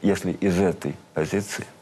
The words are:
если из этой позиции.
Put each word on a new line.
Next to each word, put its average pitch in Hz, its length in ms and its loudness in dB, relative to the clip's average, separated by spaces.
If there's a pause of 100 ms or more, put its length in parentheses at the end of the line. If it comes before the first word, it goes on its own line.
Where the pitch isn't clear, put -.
если 92 300 2
из 92 260 2
этой - 380 0 (180)
позиции. 98 500 -2 (180)